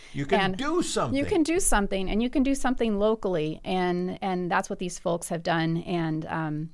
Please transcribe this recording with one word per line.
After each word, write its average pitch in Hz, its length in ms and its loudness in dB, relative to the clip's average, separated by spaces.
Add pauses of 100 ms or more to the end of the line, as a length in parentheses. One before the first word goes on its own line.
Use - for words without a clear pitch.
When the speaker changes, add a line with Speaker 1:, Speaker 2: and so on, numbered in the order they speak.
(140)
Speaker 1:
You 139 140 -4
can - 120 4
Speaker 2:
And 190 180 2
Speaker 1:
do 302 260 0
something. 202 340 0
Speaker 2:
You 277 80 0
can 392 160 2
do 320 180 2
something, 196 520 2
and 202 100 0
you 247 80 0
can 269 140 2
do 277 100 2
something 233 460 0
locally, 185 640 0
and, 180 580 0
and 180 300 -2
that's 190 180 0
what 196 100 -6
these 180 200 -6
folks 170 300 -2
have - 120 -4
done. 165 360 2
And, 160 500 -2
um, 156 460 -4